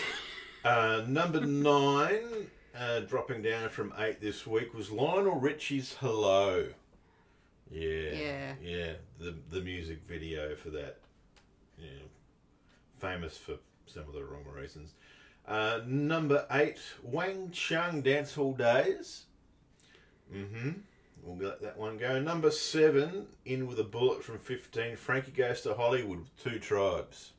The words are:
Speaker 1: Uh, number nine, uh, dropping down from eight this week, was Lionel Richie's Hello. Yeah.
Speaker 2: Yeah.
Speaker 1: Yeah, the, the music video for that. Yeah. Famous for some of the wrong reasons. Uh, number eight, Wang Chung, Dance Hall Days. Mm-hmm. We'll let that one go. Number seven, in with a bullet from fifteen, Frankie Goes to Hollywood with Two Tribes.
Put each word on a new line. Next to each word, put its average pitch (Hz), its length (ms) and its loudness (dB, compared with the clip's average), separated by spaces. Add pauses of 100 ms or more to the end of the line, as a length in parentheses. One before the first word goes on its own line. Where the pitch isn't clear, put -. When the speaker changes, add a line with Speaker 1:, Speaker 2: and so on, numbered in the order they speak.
(640)
Speaker 1:
Uh, 110 420 4
number 160 320 2
nine, 147 1080 4 (300)
uh, 120 240 0
dropping 113 400 -4
down 113 280 -2
from 104 300 -6
eight 107 200 -2
this 104 260 -4
week, 113 280 0
was 104 180 -8
Lionel 175 480 2
Richie's 139 600 -2
Hello. 98 640 4 (1040)
Yeah. 80 400 -4
Speaker 2:
Yeah. 139 500 -6
Speaker 1:
Yeah, 87 300 -6 (280)
the, 85 160 -10 (140)
the 90 120 -6
music 85 460 -8
video 78 480 -6
for - 160 -12
that. 71 260 -8 (800)
Yeah. 80 100 -16 (1120)
Famous 90 380 -6
for - 160 -10 (320)
some 76 220 -14
of 71 60 -14
the 71 120 -8
wrong 71 180 -12 (100)
reasons. 71 400 -14 (540)
Uh, 110 380 0
number 147 680 2
eight, 147 280 2 (240)
Wang 180 480 -4
Chung, 165 500 0
Dance 139 320 2
Hall 135 200 0
Days. 127 680 2 (1120)
Mm-hmm. 107 380 -6 (520)
We'll 90 240 -6
let - 140 -6
that 104 160 -8
one 110 200 -6
go. 127 220 0
Number 156 320 4
seven, 156 760 4 (180)
in 131 220 -2
with 123 120 -4
a 104 60 2
bullet 120 380 2
from 113 140 -10
fifteen, 117 600 -6
Frankie 131 340 -2
Goes 123 300 2
to 107 140 0
Hollywood 117 440 2
with - 240 -16
Two 117 160 -2
Tribes. 98 800 0